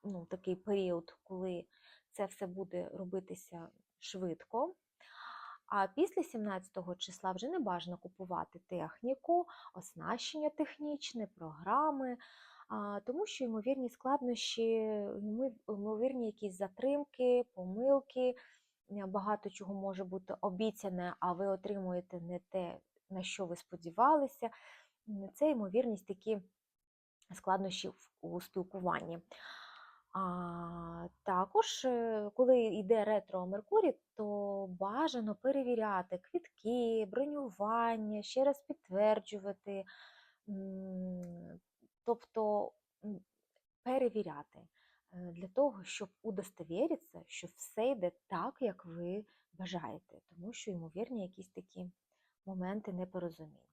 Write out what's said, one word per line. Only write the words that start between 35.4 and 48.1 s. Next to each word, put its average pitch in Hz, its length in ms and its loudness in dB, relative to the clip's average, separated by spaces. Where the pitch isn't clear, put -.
квитки, 226 880 0
бронювання, 226 1160 0
ще 262 220 2
раз 277 160 4
підтверджувати, 202 1200 0
м, 185 1120 -6
тобто, 220 680 0
м, 202 160 -6
перевіряти, 214 840 0
е, 180 200 -10
для 180 160 -10
того, 226 360 4
щоб - 240 -8
удостовіритися, 185 1040 -2
що - 200 -12
все - 400 -4
йде 202 260 2